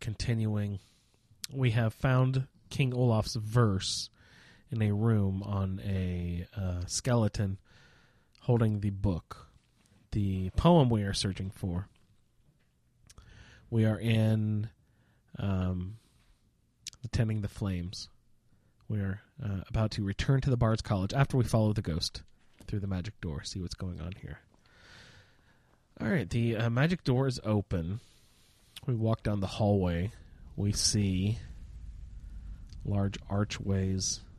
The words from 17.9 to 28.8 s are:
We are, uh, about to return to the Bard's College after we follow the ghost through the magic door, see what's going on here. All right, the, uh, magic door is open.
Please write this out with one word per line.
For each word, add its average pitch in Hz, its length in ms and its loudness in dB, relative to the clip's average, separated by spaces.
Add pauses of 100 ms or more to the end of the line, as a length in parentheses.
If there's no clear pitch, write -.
We 107 120 -2
are, 98 200 -4 (220)
uh, 98 260 -4
about 110 240 2
to 107 120 -2
return 131 380 2
to 143 80 2
the 123 60 4
Bard's 113 260 2
College 98 300 0
after 139 240 2
we 120 80 4
follow 110 280 4
the 107 100 -2
ghost - 400 -4 (440)
through 104 140 -4
the 98 60 -6
magic 95 340 -6
door, 76 220 -6
see - 180 -8
what's 87 140 -8
going 87 260 -8
on 85 120 -8 (100)
here. - 160 -12 (1600)
All 226 80 -2
right, 139 220 0
the, 117 260 0
uh, 113 140 0
magic 151 340 2
door 131 220 2
is 123 180 -2
open. 101 560 -2 (840)